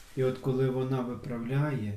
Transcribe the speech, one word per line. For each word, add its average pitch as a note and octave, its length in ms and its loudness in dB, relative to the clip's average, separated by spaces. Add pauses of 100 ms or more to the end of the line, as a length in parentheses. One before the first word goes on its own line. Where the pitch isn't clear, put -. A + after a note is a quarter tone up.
(160)
І C3+ 80 2
от B2+ 140 2
коли C3 320 2
вона B2+ 320 0
виправляє, A#2+ 960 -2